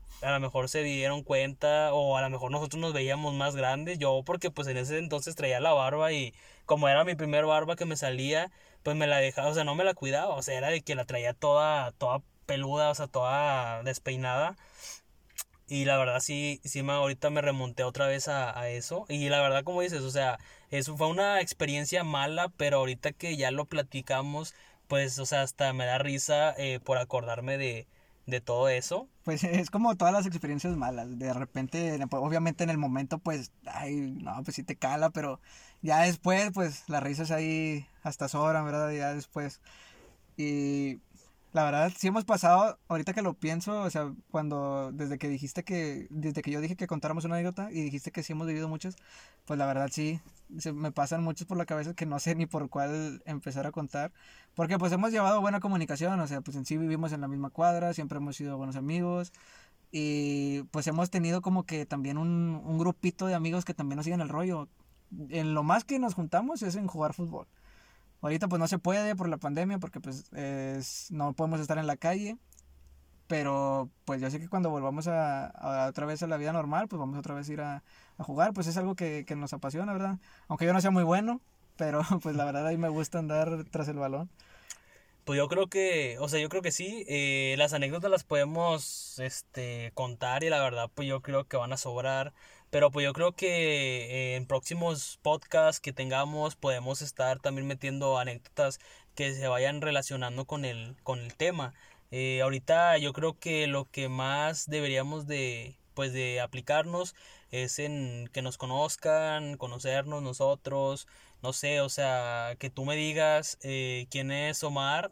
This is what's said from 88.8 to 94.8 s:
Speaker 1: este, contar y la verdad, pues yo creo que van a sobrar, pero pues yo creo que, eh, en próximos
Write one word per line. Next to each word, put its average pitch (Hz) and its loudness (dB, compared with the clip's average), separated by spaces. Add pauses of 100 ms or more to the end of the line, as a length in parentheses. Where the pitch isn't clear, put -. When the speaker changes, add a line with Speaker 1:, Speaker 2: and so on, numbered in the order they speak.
Speaker 1:
este, 123 -8
contar 127 -2
y 165 2
la 151 4
verdad, 120 0
pues 143 -6
yo 135 -2
creo 139 0
que - -6
van 123 -2
a 131 -4
sobrar, 135 -2 (380)
pero 147 6
pues 143 0
yo 139 0
creo 170 2
que, 131 0
eh, - -2
en 127 -4
próximos 165 -2